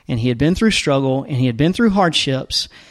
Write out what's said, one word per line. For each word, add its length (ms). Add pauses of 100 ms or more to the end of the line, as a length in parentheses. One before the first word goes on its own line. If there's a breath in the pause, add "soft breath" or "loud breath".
and 100
he 120
had 80
been 180
through 160
struggle, 520
and 120
he 120
had 100
been 160
through 160
hardships, 800 (220 soft breath)